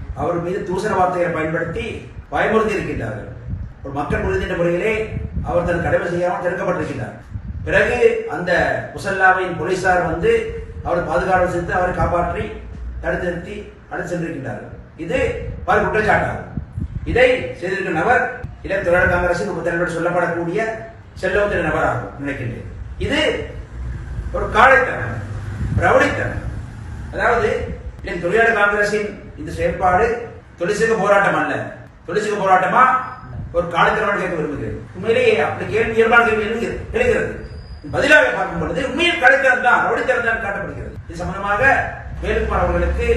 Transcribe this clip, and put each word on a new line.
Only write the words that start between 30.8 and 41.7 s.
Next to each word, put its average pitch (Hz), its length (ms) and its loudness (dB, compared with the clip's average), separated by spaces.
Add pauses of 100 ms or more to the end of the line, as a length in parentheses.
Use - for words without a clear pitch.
போராட்டம் 196 400 6
அல்ல. 139 140 -2 (520)
தொழிற்சங்க 208 360 -2
போராட்டமா 185 400 6 (760)
ஒரு 170 80 2 (100)
காளைத்தனமாக 170 460 2
கேட்க 180 180 -2
விரும்புகிறேன். 143 400 -4 (160)
உண்மையிலேயே 226 400 4 (120)
அப்படி 185 260 -4
கேள்வி, 226 260 0
இயல்பான 233 300 8
கேள்வி 214 180 0
எழுகிறது, 226 320 -4 (180)
எழுகிறது. 226 360 2 (600)
பதிலாக 302 440 6
பார்க்கும் 170 240 -2
பொழுது - 280 -2
உண்மையில் 339 340 0
காளைத்தனம் 262 440 6
தான், 240 180 6
ரவுடித்தனம் - 420 0
தான் 226 180 -2
காட்டப்படுகிறது. - 500 -8 (120)
இது 160 140 -12
சம்பந்தமாக 202 420 -2 (580)